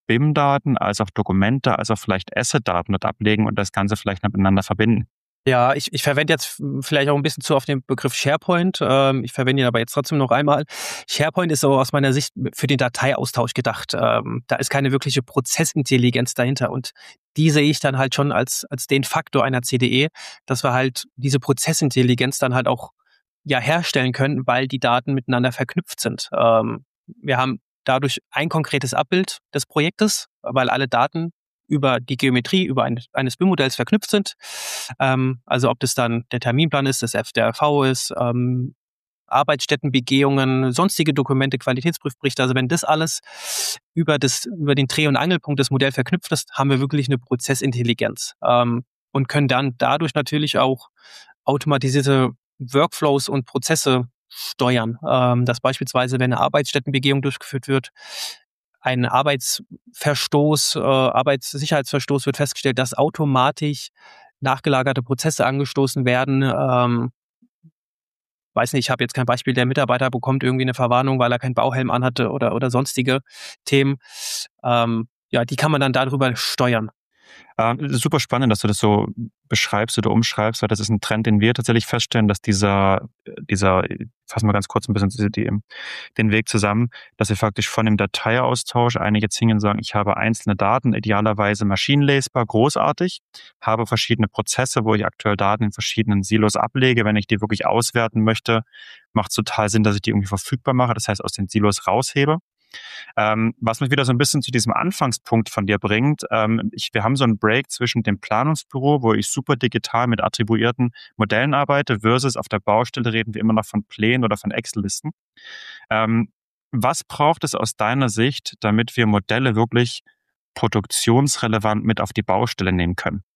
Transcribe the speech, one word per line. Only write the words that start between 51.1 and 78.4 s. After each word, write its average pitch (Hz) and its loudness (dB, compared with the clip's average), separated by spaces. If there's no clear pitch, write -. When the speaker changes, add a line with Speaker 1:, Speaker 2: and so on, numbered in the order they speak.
Speaker 2:
automatisierte 135 2
Workflows 139 0
und 135 -2
Prozesse 131 0
steuern. 117 -2
Ähm, 123 2
dass 123 -2
beispielsweise, 127 -2
wenn 127 0
eine - -2
Arbeitsstättenbegehung 139 0
durchgeführt 135 -6
wird, 135 -2
ein 127 0
Arbeitsverstoß, - -2
äh, - -4
Arbeitssicherheitsverstoß 135 0
wird 139 -2
festgestellt, 135 -2
dass 131 -4
automatisch 143 0
nachgelagerte 131 0
Prozesse 131 0
angestoßen 139 0
werden. 131 2
Ähm, 123 0
weiß 120 2
nicht, 135 0
ich - -2
habe 123 -2
jetzt 120 -4
kein 127 -2
Beispiel, 123 0
der 123 2
Mitarbeiter 127 0
bekommt 131 -2
irgendwie 131 0
eine 127 -2
Verwarnung, 127 2
weil 120 2
er 123 2
keinen 127 -4
Bauhelm 127 0
anhatte 127 0
oder, 120 -2
oder 123 -2
sonstige 131 0
Themen. 139 2
Ähm, 117 0
ja, 120 0
die 131 -6
kann 151 0
man 147 2
dann 135 2
darüber 131 0
steuern. 117 0
Speaker 1:
Äh, 117 2
super 139 0
spannend, 123 2